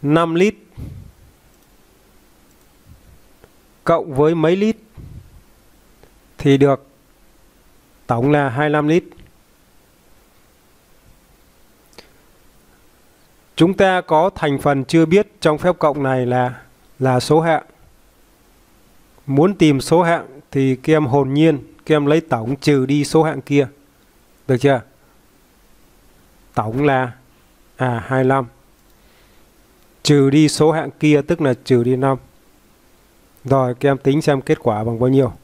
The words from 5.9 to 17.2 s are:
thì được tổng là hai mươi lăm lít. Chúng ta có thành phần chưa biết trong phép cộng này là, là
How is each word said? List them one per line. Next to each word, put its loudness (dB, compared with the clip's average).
thì 2
được 0
tổng 0
là 2
hai -4
mươi -2
lăm 0
lít. 0
Chúng 2
ta 0
có 0
thành -4
phần -2
chưa 2
biết 0
trong 0
phép -2
cộng -2
này -2
là, -2
là 0